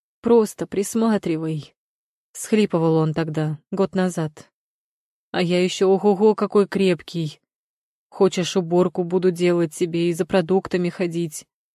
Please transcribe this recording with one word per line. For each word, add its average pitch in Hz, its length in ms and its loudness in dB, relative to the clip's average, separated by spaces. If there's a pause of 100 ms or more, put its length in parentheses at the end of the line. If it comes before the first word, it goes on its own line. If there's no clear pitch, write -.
(220)
Просто 226 460 2
присматривай», — 185 1080 -2 (580)
схлипывал 170 640 0
он 160 180 2
тогда, 156 460 -4 (120)
год 190 240 -2
назад. 175 560 -4 (800)
«А - 100 -2
я 180 220 2
ещё 185 240 0
ого-го 196 480 4
какой 202 320 2
крепкий! 170 720 -2 (720)
Хочешь, 185 480 0
уборку 175 480 0
буду 180 260 0
делать 175 420 0
тебе 170 360 -2
и 170 40 -2
за 165 120 -2
продуктами 180 640 0
ходить? 170 560 -6 (300)